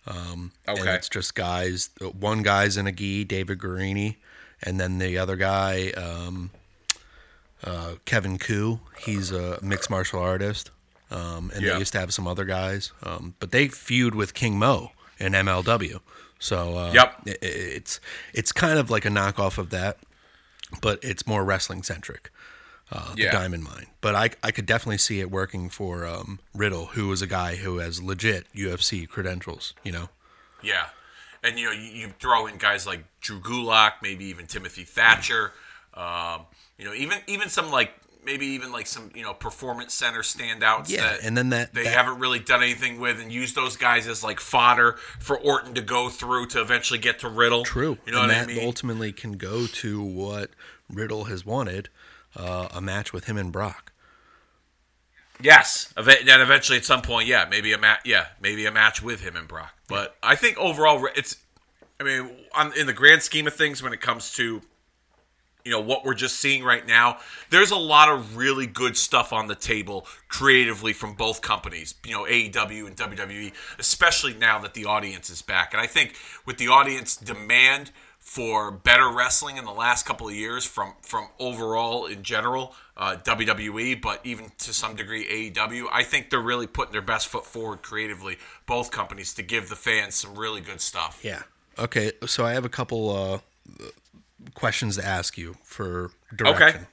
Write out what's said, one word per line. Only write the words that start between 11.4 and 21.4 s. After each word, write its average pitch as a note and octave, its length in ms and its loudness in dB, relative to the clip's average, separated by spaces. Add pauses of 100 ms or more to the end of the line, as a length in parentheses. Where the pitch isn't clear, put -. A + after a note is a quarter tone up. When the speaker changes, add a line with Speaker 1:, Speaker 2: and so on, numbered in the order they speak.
Speaker 1:
and G2+ 80 -6
Speaker 2:
Yeah. G2 120 0
Speaker 1:
they - 40 -2
used G2 140 -2
to G2+ 80 -2
have F#2 120 -4
some F#2 140 -4
other F2+ 180 -4
guys, F#2+ 460 -4 (120)
um, F2 360 -10
but F#2 140 -8
they C3+ 160 2
feud A#2+ 480 0
with G#2 180 -2
King A2 240 0
Mo G#2+ 340 2 (260)
in F#2+ 160 -2
M G2 120 4
L F#2 160 2
W. F#2+ 380 0 (400)
So, F2 360 -2
uh, F2 160 -4
Speaker 2:
Yep. B2 340 2
Speaker 1:
i-, G#2 40 -8
i-, G2 100 -8
it's, D#2 600 -8 (320)
it's - 180 0
kind D#3 300 2
of A#2+ 100 -2
like G#2+ 140 2
a A2 60 2
knockoff G2 460 0
of F2+ 140 -6
that, F#2+ 280 -4 (840)
but G#2 240 -2
it's B2+ 200 -6
more G#2 200 0